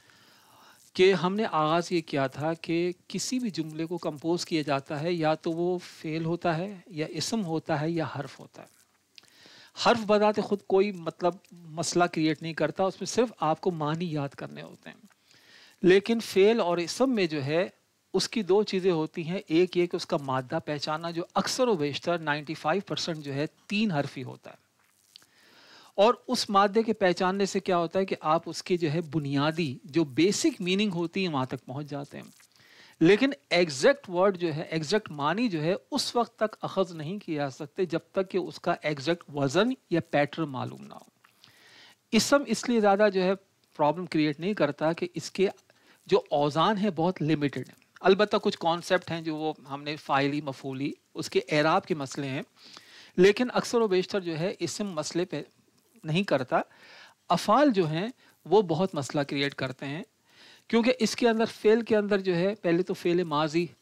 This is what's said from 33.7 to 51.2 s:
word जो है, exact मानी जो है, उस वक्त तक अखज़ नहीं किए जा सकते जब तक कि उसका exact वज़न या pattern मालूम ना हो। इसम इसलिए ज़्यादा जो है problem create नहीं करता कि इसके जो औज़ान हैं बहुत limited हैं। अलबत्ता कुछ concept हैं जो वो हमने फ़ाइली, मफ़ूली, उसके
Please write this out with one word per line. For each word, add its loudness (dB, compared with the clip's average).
word 2
जो -2
है, -6
exact -2
मानी 0
जो -2
है, 0
उस -4
वक्त 0
तक -2
अखज़ -2
नहीं -8
किए -6
जा -2
सकते -6
जब -4
तक 0
कि -4
उसका -4
exact -2
वज़न 2
या 2
pattern 0
मालूम -8
ना -18
हो। -20
इसम 4
इसलिए 0
ज़्यादा 6
जो 0
है 2
problem 2
create 0
नहीं -2
करता 0
कि -6
इसके -2
जो 2
औज़ान 2
हैं 0
बहुत 0
limited 0
हैं। -20
अलबत्ता 4
कुछ -2
concept 0
हैं -6
जो -4
वो -4
हमने -8
फ़ाइली, 0
मफ़ूली, -8
उसके -2